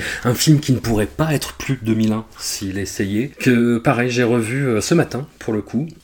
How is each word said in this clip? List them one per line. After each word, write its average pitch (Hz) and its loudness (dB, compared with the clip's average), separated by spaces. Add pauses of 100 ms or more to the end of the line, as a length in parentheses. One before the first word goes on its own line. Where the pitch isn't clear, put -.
(240)
un 123 2
film 143 4
qui - 0
ne 123 2
pourrait 107 0
pas 156 -2
être - -6
plus - -4
de 110 -8
deux 110 2
mille 110 2
un 110 -4 (140)
s'il 95 -6
essayait, 101 -2
que 120 2
pareil, 123 2
j'ai 123 0
revu, 120 0
euh, 110 0
ce 170 2
matin, 147 0 (100)
pour - -4
le 107 -2
coup, 135 -4 (160)